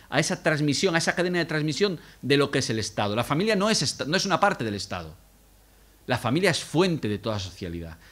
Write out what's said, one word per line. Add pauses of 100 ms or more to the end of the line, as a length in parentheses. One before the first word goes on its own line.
a
esa
transmisión,
a
esa
cadena
de
transmisión (240)
de
lo
que
es
el
Estado.
La
familia
no
es
esta-,
no
es
una
parte
del
Estado. (920)
La
familia
es
fuente
de
toda
socialidad. (140)